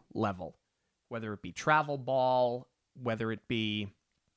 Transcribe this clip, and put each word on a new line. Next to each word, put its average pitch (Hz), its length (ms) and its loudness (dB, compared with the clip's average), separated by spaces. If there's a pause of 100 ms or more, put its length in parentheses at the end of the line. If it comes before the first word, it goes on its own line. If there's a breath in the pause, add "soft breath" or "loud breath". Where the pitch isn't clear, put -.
(140)
level, 95 440 -4 (500)
whether 110 260 -6
it 101 80 -10
be 90 100 -10
travel 151 460 2
ball, 127 680 2 (340)
whether 113 300 -2
it 107 160 -8
be, 107 400 0 (500)